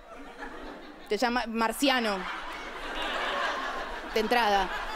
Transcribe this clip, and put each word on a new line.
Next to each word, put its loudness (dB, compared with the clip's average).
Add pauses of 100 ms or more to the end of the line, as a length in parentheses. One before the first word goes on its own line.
(1080)
Te 2
llama 4
Marciano. 4 (2000)
De 4
entrada. 4 (260)